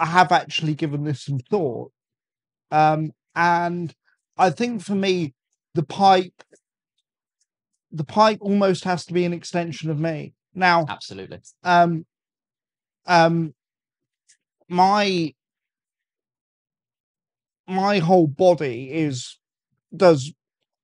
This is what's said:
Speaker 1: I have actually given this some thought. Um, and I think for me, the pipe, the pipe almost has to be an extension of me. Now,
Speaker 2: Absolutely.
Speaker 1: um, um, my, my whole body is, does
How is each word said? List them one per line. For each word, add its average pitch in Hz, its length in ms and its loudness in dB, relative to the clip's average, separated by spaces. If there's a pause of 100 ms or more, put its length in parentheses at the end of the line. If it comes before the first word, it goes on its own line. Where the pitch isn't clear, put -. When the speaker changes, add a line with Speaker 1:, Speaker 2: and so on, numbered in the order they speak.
Speaker 1:
I 165 60 -2
have 180 260 4
actually 151 420 -2
given 147 300 -6
this 147 200 -8
some 143 160 -6
thought. 127 520 -6 (800)
Um, 156 420 2 (220)
and 170 600 -2 (440)
I 185 120 4
think 233 320 -6
for 202 120 -6
me, 185 400 -2 (400)
the 175 80 -2
pipe, 185 600 2 (1500)
the 151 140 -8
pipe 214 360 2
almost 196 440 0
has 180 220 -4
to - 60 -14
be 175 140 0
an 175 80 -4
extension 170 560 -8
of 147 100 -4
me. 151 340 -8 (200)
Now, 170 340 2
Speaker 2:
Absolutely. 95 520 -14 (240)
Speaker 1:
um, 175 420 2 (1000)
um, 165 480 2 (1120)
my, 185 640 0 (2250)
my 196 320 -2
whole 170 280 4
body 139 680 0
is, 147 460 -6 (560)
does 160 380 4 (520)